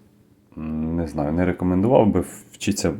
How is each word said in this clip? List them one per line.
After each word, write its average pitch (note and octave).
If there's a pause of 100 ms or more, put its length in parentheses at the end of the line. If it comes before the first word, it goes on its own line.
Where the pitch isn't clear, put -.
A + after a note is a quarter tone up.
(580)
м, D#2
не E2+
знаю, D2+
не F2
рекомендував F#2
би. F#2 (280)
Вчіться -